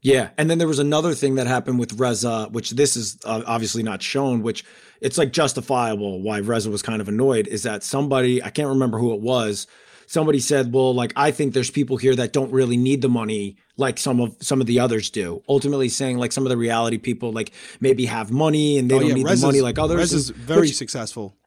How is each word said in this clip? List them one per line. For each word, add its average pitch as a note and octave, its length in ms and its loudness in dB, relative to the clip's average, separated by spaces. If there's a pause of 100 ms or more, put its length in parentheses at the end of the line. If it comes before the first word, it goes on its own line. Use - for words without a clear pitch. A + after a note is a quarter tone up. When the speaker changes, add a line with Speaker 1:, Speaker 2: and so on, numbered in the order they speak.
Speaker 1:
Yeah, B2+ 360 2
and D#3 120 2
then E3 100 2
there E3+ 80 2
was D3 120 2
another D3+ 340 2
thing C3+ 220 0
that B2+ 120 0
happened B2 320 0
with A#2 200 -4
Reza, A#2 520 0
which A2+ 200 -6
this C#3 240 2
is, A2+ 300 -8
uh, A2 200 -4
obviously A#2 380 -2
not G2+ 180 -4
shown, C3+ 400 -2
which A2 220 -6 (380)
it's, - 160 -2
like, C#3 160 0
justifiable A2+ 880 -2
why G#2 180 -2
Reza A2 300 -2
was G#2 120 -4
kind A2 200 -4
of G2+ 80 -6
annoyed, A2+ 380 2
is G#2+ 160 -6
that G#2+ 200 -6
somebody, C3 580 0
I G#2 80 -8
can't D3 200 -4
remember C3 300 0
who A#2 140 0
it G#2 80 -4
was, A2 460 -2 (380)
somebody D#3 340 2
said, B2+ 320 0
"Well, C3 240 4
like, A#2+ 220 -2
I D3 140 2
think C#3+ 220 -2
there's B2 180 0
people C3 260 -2
here B2+ 180 4
that B2 160 -2
don't C3 200 0
really B2+ 260 2
need C3 240 2
the B2 80 2
money G#2+ 480 -2 (180)
like C3 240 -2
some B2 220 0
of, A#2 180 -2
some C3 220 -2
of A#2+ 60 0
the A#2+ 120 4
others A#2 300 0
do." F2 400 -6
Ultimately C#3 400 2
saying, B2+ 280 -4
like, B2 140 -2
some C3+ 140 -2
of C3 40 -2
the B2+ 80 2
reality A#2 400 0
people, A#2 360 -4
like, A2 180 -6 (300)
maybe B2+ 240 2
have A2+ 260 -4
money D3+ 460 2
and B2+ 120 2
they C3+ 60 4
Speaker 2:
Oh, C3+ 40 6
Speaker 1:
don't D3+ 100 2
Speaker 2:
yeah, B2+ 60 2
Speaker 1:
need C3 100 0
Speaker 2:
Reza's, D3 160 2
Speaker 1:
the C3+ 60 4
money C#3 140 4
like A#2+ 160 0
others. D#3 200 0
Speaker 2:
Reza's D3 320 0
Speaker 1:
And - 80 -14
Speaker 2:
very B2 240 2
Speaker 1:
which D3+ 160 2
Speaker 2:
successful. A2 580 -8 (120)